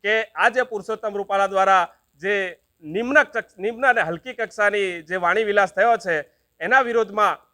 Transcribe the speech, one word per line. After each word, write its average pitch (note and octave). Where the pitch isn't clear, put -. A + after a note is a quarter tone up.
કે A3
આ G#3
જે B3
પુરુષોત્તમ G#3+
રૂપાલા G3
દ્વારા F#3+
જે F#3+
નિમ્ન A#3+
કક્ષ-, -
નિમ્ન A3+
અને A#3
હલકી E3+
કક્ષાની G3+
જે E3
વાણી F#3
વિલાસ G3+
થયો A3+
છે, D#3+
એના A#3
વિરોધમાં G#3+